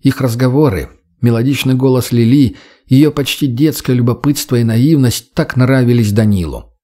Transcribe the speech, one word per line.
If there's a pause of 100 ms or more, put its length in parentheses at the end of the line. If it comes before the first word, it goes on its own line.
Их
разговоры, (320)
мелодичный
голос
Лили, (320)
её
почти
детское
любопытство
и
наивность
так
нравились
Данилу.